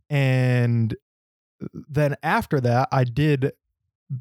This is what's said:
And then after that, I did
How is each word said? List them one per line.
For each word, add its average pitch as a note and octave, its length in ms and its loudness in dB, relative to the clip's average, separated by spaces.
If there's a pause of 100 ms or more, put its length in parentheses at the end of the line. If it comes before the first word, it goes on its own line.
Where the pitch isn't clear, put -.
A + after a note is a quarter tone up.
And B2+ 840 2 (760)
then C#3+ 500 -2
after E3+ 400 -2
that, A#2+ 300 0
I C3+ 120 2
did C3+ 500 0 (680)